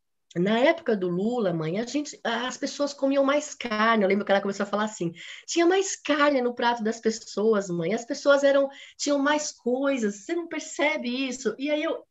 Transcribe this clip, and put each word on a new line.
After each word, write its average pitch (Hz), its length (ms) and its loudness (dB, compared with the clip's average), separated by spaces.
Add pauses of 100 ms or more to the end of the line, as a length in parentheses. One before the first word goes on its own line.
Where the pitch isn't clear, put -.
(360)
na 202 220 2
época 277 360 2
do 185 140 -2
Lula, 196 460 0
mãe, 160 260 -2
a 240 60 -4
gente, 285 360 -6
as 254 360 -4
pessoas 285 340 -4
comiam 277 320 2
mais 294 300 0
carne." 214 500 2
Eu 185 40 4
lembro 202 160 2
que 202 80 2
ela 196 80 4
começou 196 240 -4
a - 40 -10
falar 208 160 -2
assim: 180 280 -6 (340)
"Tinha 339 200 2
mais 381 300 2
carne 294 460 2
no 240 120 -2
prato 240 280 0
das 220 180 -2
pessoas, 214 680 0
mãe. 170 240 -2
As - 100 -4
pessoas 277 380 2
eram, 277 260 4 (300)
tinham 285 220 0
mais 294 320 0
coisas. 254 720 -2
Você 339 100 -4
não 339 140 -6
percebe 294 600 -4 (200)
isso?" 240 300 -4
E 277 120 -4
aí 302 120 0
eu, 311 280 -4